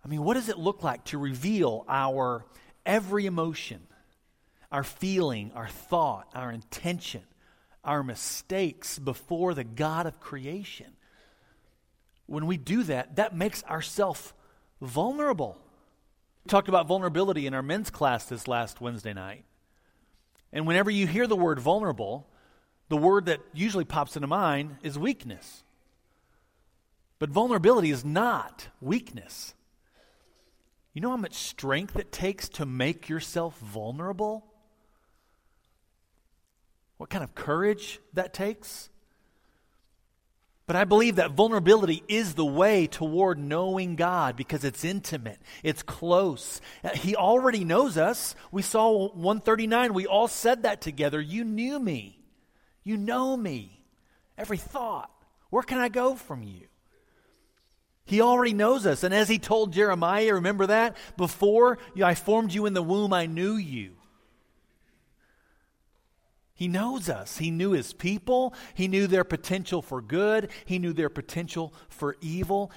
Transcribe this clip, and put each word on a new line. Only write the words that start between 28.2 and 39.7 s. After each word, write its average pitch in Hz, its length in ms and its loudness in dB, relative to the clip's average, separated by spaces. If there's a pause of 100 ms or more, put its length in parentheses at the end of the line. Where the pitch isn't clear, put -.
weakness. - 760 -8 (1400)
You 143 60 -10
know 240 100 -2
how 254 60 -4
much 208 180 -8
strength 143 640 -4
it - 160 -6
takes 196 380 -4
to 151 160 -6
make 131 420 -4
yourself 165 500 -6
vulnerable? 165 840 -8 (2500)
What - 140 -16
kind 185 120 -6
of 127 120 -12
courage 202 680 -2 (140)
that 180 200 -4
takes? - 540 -8 (1800)